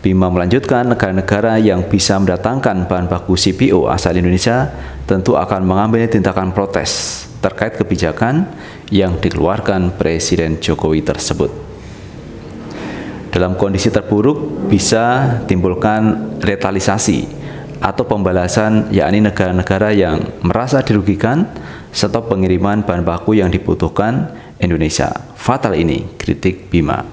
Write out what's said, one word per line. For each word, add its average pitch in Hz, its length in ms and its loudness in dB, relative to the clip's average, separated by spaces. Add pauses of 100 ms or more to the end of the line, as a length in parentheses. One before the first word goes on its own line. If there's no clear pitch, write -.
Bima 92 240 4
melanjutkan, 117 560 2
negara-negara 104 720 2
yang 101 320 4
bisa 98 320 2
mendatangkan 95 640 0
bahan 90 240 -2
baku 90 240 0
C 92 240 2
P 113 160 4
O 69 160 4
asal 85 240 0
Indonesia 92 560 2 (400)
tentu 98 240 2
akan 95 320 0
mengambil 110 400 2
tindakan 95 480 0
protes - 720 -4 (160)
terkait - 320 -2
kebijakan 117 720 0 (480)
yang 92 240 2
dikeluarkan 90 800 0
Presiden 82 640 0
Jokowi 80 400 0
tersebut. 76 480 -2 (1800)
Dalam 90 240 0
kondisi 98 320 0
terburuk, 147 800 0
bisa 120 800 2
timbulkan 107 880 0
retalisasi 98 880 0 (560)
atau 98 240 -2
pembalasan, 104 880 2
yakni 95 320 4
negara-negara 95 640 2
yang 90 320 2 (240)
merasa 127 400 2
dirugikan 110 640 2 (400)
stop 113 400 -2
pengiriman 95 560 2
bahan 87 160 0
baku 87 400 2
yang 90 80 2
dibutuhkan 101 800 0 (320)
Indonesia. 160 480 0 (240)
Fatal 113 420 -2
ini, 82 300 0 (100)
kritik - 560 -4
Bima. 71 420 0